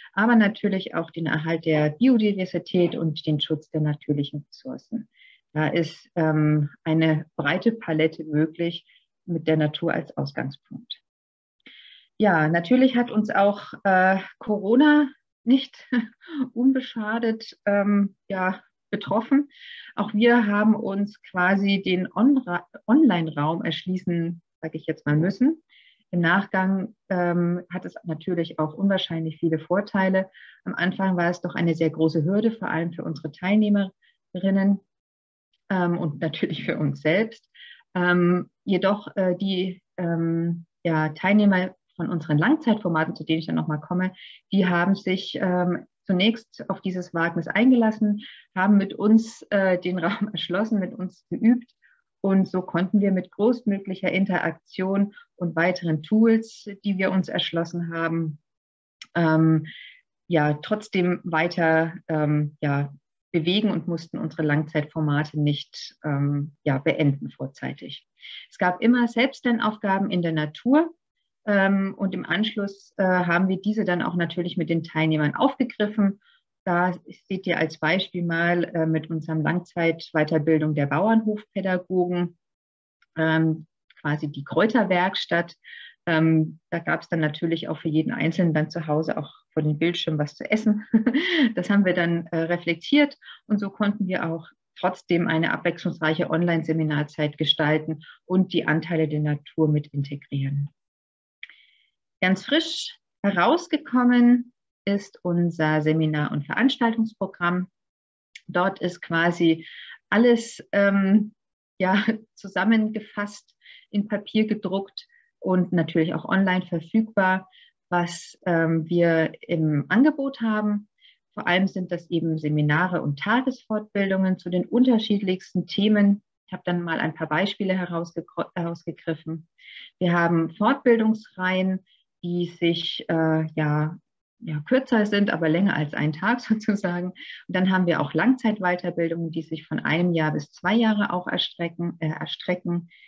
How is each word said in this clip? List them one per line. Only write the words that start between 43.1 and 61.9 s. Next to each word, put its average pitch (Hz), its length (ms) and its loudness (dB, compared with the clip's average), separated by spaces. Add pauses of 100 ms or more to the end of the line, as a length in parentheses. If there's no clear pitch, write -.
zu 156 80 -14
denen 160 160 0
ich 160 60 -8
dann 165 100 -4
nochmal 156 260 -2
komme, 185 320 -4 (380)
die 190 140 4
haben 180 300 2
sich, - 440 -6
ähm, 180 460 0 (200)
zunächst 202 640 -2
auf - 120 -6
dieses 180 320 -6
Wagnis 165 340 -2
eingelassen, 220 760 2 (340)
haben 202 220 4
mit 190 180 0
uns, 220 560 4
äh, 190 260 2
den 180 220 -2
Raum 202 300 -2
<laughs> - 40 -12
erschlossen, 202 460 -2
mit 180 160 -4
uns - 340 -10
geübt. 240 420 2 (500)
Und 190 280 2
so 185 120 -2
konnten 185 380 0
wir 196 140 2
mit 180 180 -2
großmöglicher 196 800 -2
Interaktion 190 1000 -2 (240)
und 165 180 -6
weiteren 165 480 0
Tools, 226 640 2 (160)
die 196 140 -2
wir 190 140 0
uns 185 180 0
erschlossen 170 640 -4
haben, 165 460 -4 (760)
ähm, 160 520 4 (600)
ja, 151 280 2
trotzdem 185 680 -2
weiter, 165 720 0 (160)